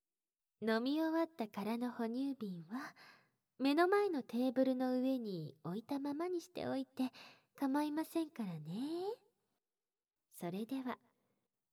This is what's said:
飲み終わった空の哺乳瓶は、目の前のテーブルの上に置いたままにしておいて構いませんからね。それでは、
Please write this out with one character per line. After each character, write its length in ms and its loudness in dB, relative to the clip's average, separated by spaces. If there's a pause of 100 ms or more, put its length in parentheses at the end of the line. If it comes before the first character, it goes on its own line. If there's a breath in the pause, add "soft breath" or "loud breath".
(600)
飲 220 2
み 160 2
終 160 2
わ 80 4
っ 40 0
た 200 -6
空 300 -2
の 140 -2
哺 160 -2
乳 300 -2
瓶 340 -6
は、 240 -8 (640 loud breath)
目 160 4
の 120 8
前 220 6
の 140 0
テ 140 -6
ー 140 2
ブ 140 6
ル 100 4
の 240 2
上 200 2
に 340 -6 (100)
置 140 -4
い 60 -6
た 160 -4
ま 160 -4
ま 120 -2
に 140 -2
し 80 -14
て 160 -6
お 100 -2
い 100 -4
て 260 -4 (440 loud breath)
構 280 2
い 80 -2
ま 120 0
せ 200 0
ん 60 -8
か 140 -6
ら 20 -4
ね。 100 -4 (1800)
そ 100 -6
れ 160 -4
で 160 -4
は、 160 -4 (760)